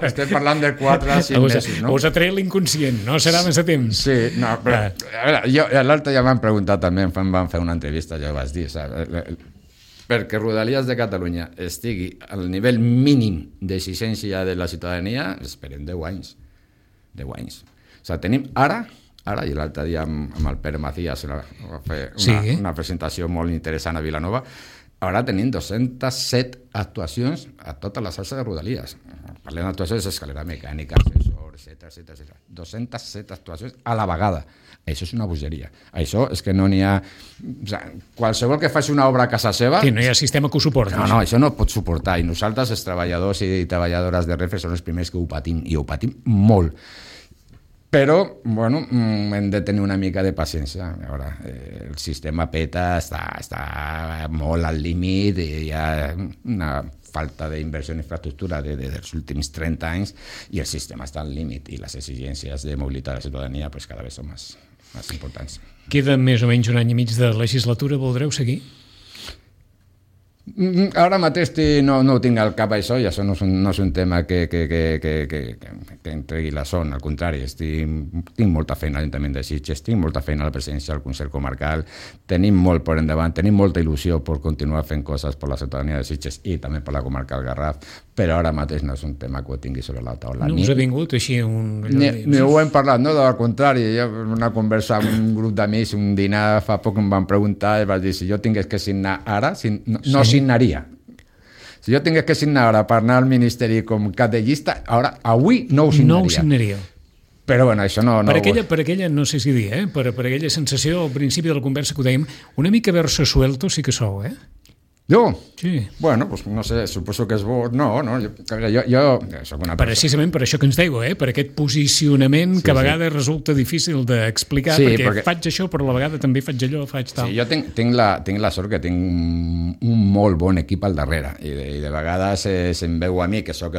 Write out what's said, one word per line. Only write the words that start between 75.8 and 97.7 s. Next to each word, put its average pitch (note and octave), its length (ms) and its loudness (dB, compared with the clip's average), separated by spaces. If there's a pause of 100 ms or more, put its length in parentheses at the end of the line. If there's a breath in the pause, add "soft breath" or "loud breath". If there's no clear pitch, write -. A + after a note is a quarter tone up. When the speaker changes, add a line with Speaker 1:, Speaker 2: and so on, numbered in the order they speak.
Speaker 1:
que E2+ 140 -12
em D2 100 -8
tregui D#2 240 -6
la D2 160 -6
son, E2 300 -2
al C#2 80 -8
contrari, D2+ 420 -4
estic, D#2 400 -4 (480)
tinc G#2+ 160 2
molta D#2 300 0
feina C#2+ 180 -4
a D2+ 60 -2
l'Ajuntament C#2 340 -4
de C2+ 80 -6
Sitges, D2+ 400 -6
tinc A2+ 160 0
molta C#2+ 240 -2
feina D2 160 -4
a D2+ 80 -2
la A#1+ 60 -8
presidència D2 400 -6
del C#2+ 100 -8
Consell C2+ 240 -8
Comarcal, C#2+ 560 -4 (400 loud breath)
tenim G2 320 4
molt F2+ 300 4
per D#2+ 100 2
endavant, D#2+ 400 0
tenim G2+ 240 4
molta E2+ 220 2
il·lusió D#2+ 420 0
per D#2 160 -2
continuar D2+ 480 -2
fent D2 160 -4
coses D2 320 -6
per C#2+ 160 -6
la B1+ 60 -6
ciutadania C#2 420 -4
de B1 80 -6
Sitges C#2 400 -8
i E2 80 -2
també C#2+ 240 -8
per C#2 160 -6
la C2 80 -4
comarca C2 320 -6
del C2 80 -6
Garraf, C#2 400 -6 (340 loud breath)
però E2+ 220 2
ara E2 100 2
mateix D2 320 -4
no C2+ 140 -4
és C#2 80 -10
un D2 160 -6
tema C2 240 -8
que C2+ 80 -10
ho C2 80 -8
tingui C2 240 -8
sobre B1+ 180 -10
la A#1+ 160 -8
taula. B1+ 300 -4
Speaker 2:
No D#3+ 80 0
Speaker 1:
Ni G2 80 4
Speaker 2:
us C3+ 80 4
ha - 20 4
vingut C3 400 0
així B2 300 0
un, A2 400 -2
allò C#3 80 0
Speaker 1:
ni, C#3 160 6
Speaker 2:
de - 20 0 (120)
dir, - 40 -4
Speaker 1:
ni C#3 140 6
ho C3+ 80 6
Speaker 2:
"Uf"? D3+ 100 8
Speaker 1:
hem D#3 140 2
parlat, C3+ 260 6
no?, D3 160 4
de C#3+ 60 4
la B2+ 160 4
contrària, A#2+ 560 2
hi A#2+ 80 2
ha B2 80 0
una A2+ 420 -2
conversa A2 460 2
amb G#2+ 160 2
un A2 240 2
grup A2 180 0
d'amics, G#2+ 400 0
un G2+ 220 2
dinar, G#2 480 4
fa G2+ 160 0
poc G#2 180 0
em G#2 100 2
van F#2+ 200 2
preguntar, G2+ 540 2